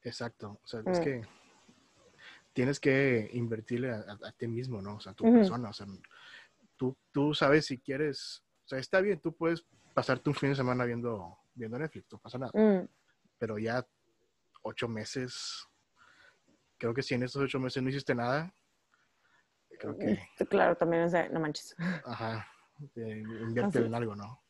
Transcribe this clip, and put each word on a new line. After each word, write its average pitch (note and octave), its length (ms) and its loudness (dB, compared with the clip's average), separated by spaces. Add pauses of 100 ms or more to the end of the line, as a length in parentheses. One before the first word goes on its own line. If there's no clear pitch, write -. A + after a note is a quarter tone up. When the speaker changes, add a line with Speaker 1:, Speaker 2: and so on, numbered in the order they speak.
Speaker 1:
Exacto, A2+ 600 -10
o - 40 -20
sea, A2+ 180 -10
es F3+ 140 2
Speaker 2:
Mm. E3+ 40 0
Speaker 1:
que C3+ 180 -2 (1300)
tienes C3 260 0
que C3+ 540 4
invertirle A#2+ 580 -4
a, A2+ 100 -4
a, G#2 260 -12
a A2 40 -12
ti - 160 -8
mismo, A#2 340 -6
¿no? G2+ 140 -8
O A2+ 40 -12
sea, - 140 -14
a - 20 -18
tu - 100 0
Speaker 2:
Ujú. A3+ 120 10
Speaker 1:
persona, F3 320 4
o G#2+ 40 -12
sea, - 140 -12 (920)
tú, C3 180 -2 (160)
tú D3 220 2
sabes D3 320 6
si C3 140 -6
quieres, C#3 640 -4 (220)
o - 20 -20
sea, C3 120 -4
está F#3+ 220 2
bien, G3 180 2
tú D#3+ 160 -4
puedes E3 300 0 (280)
pasarte C3 360 2
un C#3+ 60 2
fin C#3 140 2
de C#3 60 4
semana B2+ 300 2
viendo, A#2 520 -4 (160)
viendo A#2 260 -8
Netflix, D#3 320 -8
no G#2 80 -16
pasa - 180 -10
nada. B2+ 160 -6
Speaker 2:
Mm. G#3 340 6 (500)
Speaker 1:
Pero G#2+ 200 -4
ya A2+ 280 -2 (760)
ocho G#3+ 260 -6
meses, A#2 800 -8 (1080)
creo A#2 160 -2
que C3 80 -2
si C3 140 -2
en B2 80 0
estos B2+ 180 -4
ocho C3+ 180 0
meses C3 220 -2
no B2+ 80 0
hiciste C3+ 240 -2
nada, C3 400 -2 (1300)
creo - 180 -6
que - 220 0 (180)
Speaker 2:
Sí, - 80 2
claro, F#3 320 4
también, E3+ 260 4
o E3+ 60 2
sea, E3+ 200 2
no E3 100 -2
manches. D3+ 360 -6 (300)
Speaker 1:
Ajá, A2+ 420 -6 (480)
eh, A2 280 -8 (180)
inviértele A#2 240 0
Speaker 2:
Así F3 140 2
Speaker 1:
en A#2 80 4
Speaker 2:
es. A2+ 60 -2
Speaker 1:
algo, A2+ 220 -2
¿no? G#2 340 -14